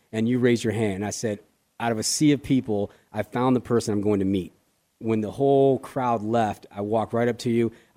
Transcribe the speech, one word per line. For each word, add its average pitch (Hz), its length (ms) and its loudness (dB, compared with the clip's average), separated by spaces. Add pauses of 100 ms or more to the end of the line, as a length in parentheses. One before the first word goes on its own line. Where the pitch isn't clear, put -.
(140)
and 113 160 0
you 123 100 0
raised 120 240 4
your 110 100 0
hand. 101 300 -2
I 104 60 -4
said, 104 300 -6 (420)
"Out 117 100 0
of 110 80 -2
a 107 40 -4
sea - 280 2
of 131 100 0
people, 110 500 -2 (200)
I 104 120 -4
found 127 340 0
the - 20 -2
person 113 340 0
I'm 104 60 -2
going 101 200 2
to 98 60 0
meet." 95 280 -2 (460)
When 110 200 -2
the 107 100 -4
whole 135 500 2
crowd 120 440 -4
left, 110 480 -2
I 101 80 -10
walked 104 320 -2
right 120 160 0
up 117 120 -2
to 123 100 -4
you. 117 240 0 (240)